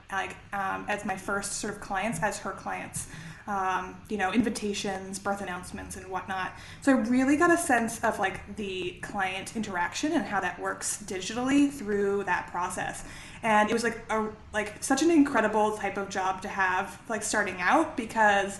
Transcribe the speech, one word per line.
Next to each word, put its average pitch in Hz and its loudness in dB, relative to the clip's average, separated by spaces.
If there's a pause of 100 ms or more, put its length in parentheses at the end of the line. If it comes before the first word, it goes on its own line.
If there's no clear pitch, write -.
(120)
like, 190 -4 (160)
um, 190 -4
as - -2
my 190 -2
first 202 -4
sort 208 -4
of 202 -8
clients, 202 -2
as 202 0
her 196 -6
clients, - -8 (400)
um, 185 -2 (140)
you 214 -2
know, 190 2
invitations, 202 0
birth 202 -2
announcements, 185 -8
and 185 -14
whatnot. 185 -6 (280)
So 277 6
I - 6
really 254 4
got 339 6
a 330 6
sense 233 0
of, 214 0
like, 196 -4
the 185 -6
client 190 -4
interaction 208 -2
and 240 2
how 202 0
that 180 -2
works 190 -6
digitally 247 2
through 202 0
that 180 0
process. - -4 (400)
And 214 6
it 226 2
was, 226 2
like, 226 0 (100)
a, 214 0 (240)
like, 220 -2
such 277 2
an 339 8
incredible 214 6
type 196 -4
of 196 -4
job 190 -2
to 208 -8
have, 190 0
like, 214 -2
starting 196 0
out, 285 4
because, 208 4